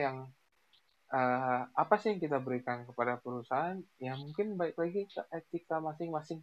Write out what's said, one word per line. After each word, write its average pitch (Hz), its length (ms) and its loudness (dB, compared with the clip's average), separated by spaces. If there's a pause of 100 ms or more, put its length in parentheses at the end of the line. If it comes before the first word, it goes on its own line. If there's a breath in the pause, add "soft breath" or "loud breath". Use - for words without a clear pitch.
yang, 131 140 0 (960)
eee, 127 440 4 (240)
apa 160 160 6
sih 226 120 0
yang 185 140 0
kita 147 120 2 (100)
berikan 123 320 -2 (100)
kepada 123 240 2 (100)
perusahaan? 131 540 -2 (280)
Ya 131 80 -4 (100)
mungkin 156 240 -2 (120)
balik 165 220 0
lagi 175 200 0 (120)
ke - 80 -4 (180)
etika 165 360 -4 (120)
masing-masing 156 560 -4